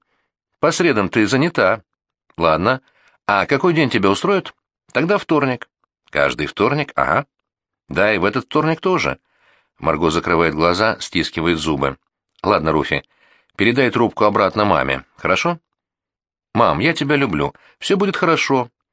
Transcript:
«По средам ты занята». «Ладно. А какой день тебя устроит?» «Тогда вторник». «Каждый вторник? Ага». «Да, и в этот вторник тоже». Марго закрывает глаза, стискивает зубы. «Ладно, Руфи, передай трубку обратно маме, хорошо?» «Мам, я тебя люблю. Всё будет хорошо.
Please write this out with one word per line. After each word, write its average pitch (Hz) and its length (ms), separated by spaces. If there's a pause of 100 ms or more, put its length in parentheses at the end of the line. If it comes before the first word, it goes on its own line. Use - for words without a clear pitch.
(600)
«По 160 120
средам 117 380
ты 107 180
занята». 127 560 (540)
«Ладно. 82 440 (460)
А 98 180
какой 139 280
день 151 160
тебя 98 200
устроит?» 175 440 (380)
«Тогда 175 260
вторник». 135 520 (400)
«Каждый 71 380
вторник? 131 480
Ага». 76 300 (600)
«Да, 101 260
и 104 40
в 87 80
этот 123 200
вторник 156 360
тоже». 131 380 (580)
Марго 78 320
закрывает 82 460
глаза, 90 440
стискивает 82 580
зубы. 71 400 (460)
«Ладно, 82 280
Руфи, 73 320 (520)
передай 120 360
трубку 113 340
обратно 104 400
маме, 67 400 (100)
хорошо?» 165 440 (960)
«Мам, 90 260
я 156 140
тебя 147 220
люблю. 85 380 (240)
Всё - 180
будет 196 220
хорошо. 139 520 (240)